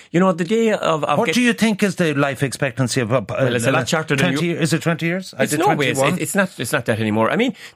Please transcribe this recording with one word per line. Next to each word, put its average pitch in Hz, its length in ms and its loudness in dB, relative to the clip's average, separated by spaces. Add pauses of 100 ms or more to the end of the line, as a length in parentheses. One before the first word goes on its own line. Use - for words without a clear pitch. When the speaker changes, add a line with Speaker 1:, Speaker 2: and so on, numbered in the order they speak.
Speaker 1:
You 165 100 0
know, 190 120 4
the 175 120 -2
day 220 280 2
of, 160 320 0
of 147 160 0
Speaker 2:
What 220 80 2
Speaker 1:
get- 160 80 0
Speaker 2:
do 240 60 2
you 240 120 4
think 214 300 0
is 196 140 0
the 156 180 0
life 139 260 0
expectancy 131 600 -2
of, 110 120 -2
uh, 131 160 2
Speaker 1:
Well, 127 260 0
it's 117 120 0
a 135 40 2
lot 131 120 2
Speaker 2:
uh, - 20 -4
Speaker 1:
shorter 156 300 -2
than 135 180 0
Speaker 2:
twenty, 156 140 -2
Speaker 1:
you 170 80 -2
Speaker 2:
is 160 180 0
it 160 80 0
twenty 165 240 -2
years? 185 320 -4
I - 60 2
Speaker 1:
It's - 80 -2
Speaker 2:
did 151 80 0
Speaker 1:
no - 160 4
way. 143 140 0
It's, 120 100 -2
Speaker 2:
twenty-one. 160 240 2
Speaker 1:
it's 151 100 -6
not, 190 260 -2
it's 131 140 -4
not 135 120 -2
that 110 140 0
anymore. 110 300 2
I 139 60 0
mean, 226 200 0 (200)